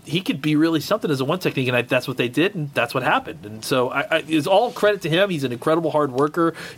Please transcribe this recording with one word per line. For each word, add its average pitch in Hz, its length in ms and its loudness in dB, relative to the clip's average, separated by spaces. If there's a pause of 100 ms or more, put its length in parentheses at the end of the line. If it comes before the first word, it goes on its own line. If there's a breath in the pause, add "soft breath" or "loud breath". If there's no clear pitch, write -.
he 156 160 -2
could 190 200 -4
be 156 140 0
really 160 240 4
something 202 320 -2
as 135 100 0
a 135 40 0
one 170 160 -2
technique," 135 260 -2
and 123 100 2
I, 120 60 2
that's 127 240 0
what 127 100 -4
they 123 120 0
did, 170 260 0
and 151 200 -6
that's 120 200 0
what 131 80 -2
happened. 160 420 -2
And 107 200 -14
so 127 260 0
I, 139 120 -2
I, 156 260 -2
it's 156 180 0
all 208 240 4
credit 208 320 2
to 165 60 -4
him. 185 220 2
He's 156 120 -2
an 127 80 0
incredible 156 400 0
hard 147 220 0
worker. 156 420 2 (240 loud breath)